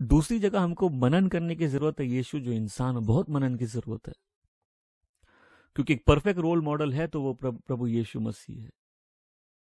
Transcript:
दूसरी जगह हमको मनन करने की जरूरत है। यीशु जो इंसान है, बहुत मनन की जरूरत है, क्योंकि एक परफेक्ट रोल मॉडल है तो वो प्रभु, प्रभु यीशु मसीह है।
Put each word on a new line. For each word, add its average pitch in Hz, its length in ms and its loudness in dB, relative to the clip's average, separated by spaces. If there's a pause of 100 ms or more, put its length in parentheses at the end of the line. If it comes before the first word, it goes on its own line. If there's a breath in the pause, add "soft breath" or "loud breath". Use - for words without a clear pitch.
दूसरी 151 380 4
जगह 196 220 2
हमको 175 280 0
मनन 143 380 4
करने 170 280 -2
की 165 120 0
जरूरत 143 320 -2
है। 135 80 -2
यीशु 127 320 -2
जो 123 120 -4
इंसान 117 440 -2
है, 117 60 -2
बहुत 117 280 2
मनन 135 260 0
की 120 100 -4
जरूरत 110 420 -8
है, - 60 -14 (1600 soft breath)
क्योंकि 143 180 0
एक 120 120 -2
परफेक्ट 175 340 4
रोल 165 220 2
मॉडल 147 320 -2
है 160 140 -2
तो 156 140 -6
वो 135 120 -2
प्रभु, 123 240 -4
प्रभु 123 300 -4
यीशु 117 320 -2
मसीह 110 440 -8
है। - 80 -18 (920)